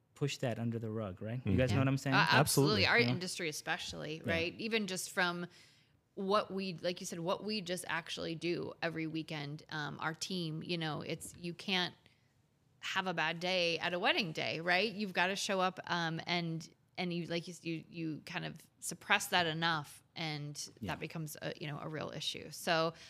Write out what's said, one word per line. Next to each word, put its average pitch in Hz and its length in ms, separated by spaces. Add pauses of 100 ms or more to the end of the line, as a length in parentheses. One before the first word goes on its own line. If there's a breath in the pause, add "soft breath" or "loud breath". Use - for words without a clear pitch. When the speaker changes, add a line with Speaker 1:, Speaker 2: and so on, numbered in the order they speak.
(140)
Speaker 1:
push 143 240
that 120 200
under 117 220
the 113 100
rug, 107 320
right? 113 220
You - 120
guys 127 140
Speaker 2:
Mm-hmm. - 60
Speaker 1:
know - 0
Speaker 3:
Yeah. - 20
Speaker 1:
what 135 100
I'm 135 100
saying? 139 180
Speaker 3:
Uh, - 20
absolutely. 190 220
Speaker 2:
Absolutely. 170 460
Speaker 3:
Our 180 120
Speaker 1:
Yeah. 240 100
Speaker 3:
industry 180 400
especially, 160 800
Speaker 1:
Yeah. - 60
Speaker 3:
right? 165 260
Even 214 300
just 185 240
from 175 340 (680 soft breath)
what 196 360
we, 190 300
like 180 180
you 190 60
said, 180 140
what 170 240
we 214 160
just 180 260
actually 170 480
do 156 380 (100)
every 160 240
weekend, 156 640
um, 147 300
our 160 140
team, 165 500
you 175 120
know, 156 260
it's, - 380
you 175 140
can't 180 400 (840 soft breath)
have - 260
a 185 80
bad 165 260
day 175 380
at 175 160
a 180 40
wedding 226 340
day, 147 280
right? 180 320
You've 196 200
gotta 185 240
show 190 240
up, 185 260
um, 165 400
and, 165 420 (280)
and 180 160
you, 170 140
like 165 200
you 180 60
s-, 170 120
you, 165 260
you 160 360
kind 170 180
of 156 100 (260)
suppress - 480
that 180 180
enough, 165 560 (140)
and 147 440 (200)
Speaker 1:
Yeah. 196 120
Speaker 3:
that 143 80
becomes 160 420
a, - 180
you 151 80
know, 147 140
a - 60
real 151 260
issue. - 360
So 165 440 (160 loud breath)